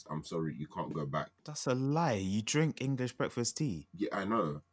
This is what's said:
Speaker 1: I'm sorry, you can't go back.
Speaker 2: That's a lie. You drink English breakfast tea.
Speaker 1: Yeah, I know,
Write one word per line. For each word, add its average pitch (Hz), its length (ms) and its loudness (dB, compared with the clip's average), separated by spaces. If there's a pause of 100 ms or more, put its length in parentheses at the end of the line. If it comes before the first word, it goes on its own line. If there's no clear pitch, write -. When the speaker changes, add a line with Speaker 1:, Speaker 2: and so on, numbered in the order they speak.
Speaker 1:
I'm 78 140 -4
sorry, 80 340 -2
you 76 100 -6
can't 76 260 -6
go 76 120 -2
back. 71 240 -2 (140)
Speaker 2:
That's - 240 -6
a 127 80 4
lie. 139 380 2
You 98 280 2
drink 147 400 2
English 127 320 0
breakfast - 440 0
tea. 92 300 -2 (100)
Speaker 1:
Yeah, 101 160 0
I 101 100 0
know, 78 380 0 (120)